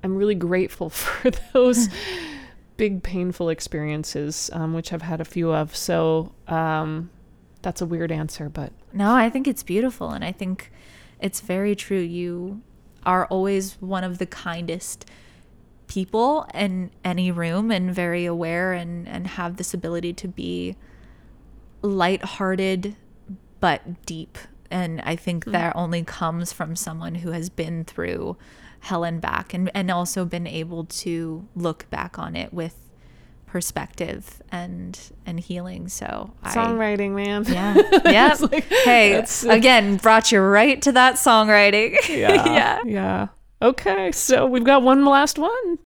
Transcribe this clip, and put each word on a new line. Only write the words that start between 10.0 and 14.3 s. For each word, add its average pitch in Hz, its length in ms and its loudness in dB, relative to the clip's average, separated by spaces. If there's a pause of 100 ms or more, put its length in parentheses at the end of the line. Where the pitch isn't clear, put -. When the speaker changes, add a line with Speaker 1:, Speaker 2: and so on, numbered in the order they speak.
Speaker 2:
And - 140 -8
I 180 80 -8
think 185 380 -10 (500)
it's - 180 -6
very 196 340 -2
true. 196 280 -4
You 175 600 -8 (440)
are 185 220 2
always 190 520 -2
one 185 240 -4
of 180 140 -6
the 185 80 -4
kindest 170 840 -10 (760)